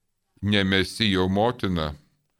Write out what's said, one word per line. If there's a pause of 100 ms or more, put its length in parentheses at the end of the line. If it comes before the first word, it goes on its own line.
(420)
ne
Mesijo
motina, (480)